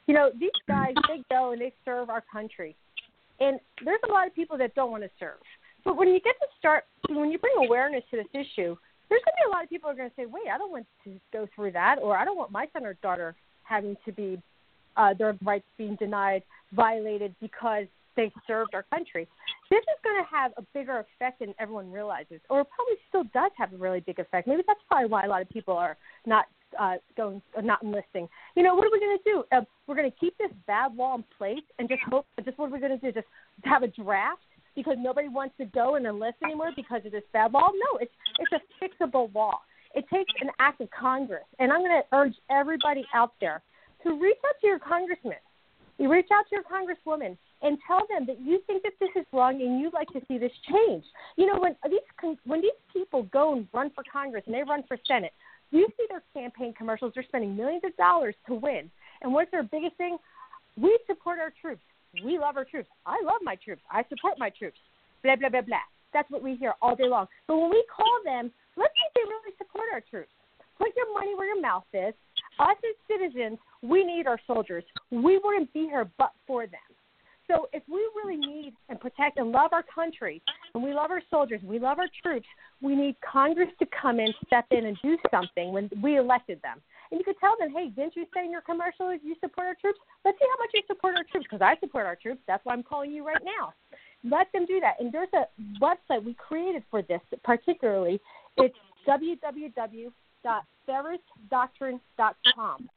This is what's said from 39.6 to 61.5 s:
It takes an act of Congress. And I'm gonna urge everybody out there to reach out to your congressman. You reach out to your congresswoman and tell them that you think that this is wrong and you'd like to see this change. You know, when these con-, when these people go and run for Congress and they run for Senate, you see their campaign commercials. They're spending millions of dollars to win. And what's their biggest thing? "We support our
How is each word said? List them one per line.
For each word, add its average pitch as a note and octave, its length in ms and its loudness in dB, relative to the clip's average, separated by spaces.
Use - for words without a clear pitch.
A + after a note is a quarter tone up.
It - 140 -4
takes F#4 320 0
an C#4 180 -4
act C#4 220 -4
of A3+ 100 -10
Congress. B3+ 540 -4
And B3+ 120 4
I'm E4 120 2
gonna E4+ 300 4
urge C#4 220 4
everybody C#4+ 600 0
out A#3 260 2
there D#3+ 220 -4
to D#4+ 160 -2
reach F#4+ 280 4
out D5 160 2
to G#4+ 40 4
your G4 120 4
congressman. E4+ 580 -4
You C#4 120 2
reach F4+ 220 4
out G#4 160 4
to G4+ 80 -4
your G4 80 -4
congresswoman D#4+ 720 -6
and D4 260 0
tell F#4+ 220 2
them F4+ 160 -2
that B3+ 160 -6
you D#4+ 260 2
think F#4+ 160 -2
that G4+ 160 -4
this F#4+ 160 0
is F4+ 160 -2
wrong C4 300 2
and B3+ 180 0
you'd D#4+ 140 -2
like D#4 160 -4
to B3+ 180 -10
see B3+ 120 -4
this A#3+ 120 -2
change. F#4 340 4
You F#4 100 6
know, G4 140 2
when F4 160 2
these F#4+ 100 2
con-, D#4+ 260 -4
when D#4 180 -2
these G4+ 80 4
people F4+ 300 -2
go C#4+ 280 2
and A3+ 220 -4
run C4+ 160 -2
for C#4 200 -14
Congress C#4 360 -6
and A3+ 80 -4
they C4 80 -2
run C#4+ 260 -4
for B3+ 80 -6
Senate, G#3+ 280 0
you F4 160 6
see A#4 100 0
their F#4+ 140 -10
campaign A#3+ 400 -10
commercials. A3 420 -4
They're B3+ 100 -8
spending G#3+ 300 -4
millions C#4+ 300 -4
of F4+ 140 -6
dollars E4+ 360 6
to B3 80 -4
win. A3 360 -4
And B3+ 140 -2
what's E4+ 160 2
their E4 120 -2
biggest D#4 340 -6
thing? F4 200 -6
"We G4 280 6
support F4 320 -6
our D#4+ 220 -6